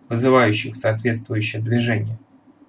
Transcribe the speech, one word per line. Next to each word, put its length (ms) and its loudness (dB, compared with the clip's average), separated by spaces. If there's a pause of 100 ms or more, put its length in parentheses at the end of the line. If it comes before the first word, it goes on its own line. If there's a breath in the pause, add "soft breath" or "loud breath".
вызывающих 680 2
соответствующее 840 -2
движение. 580 -2 (500)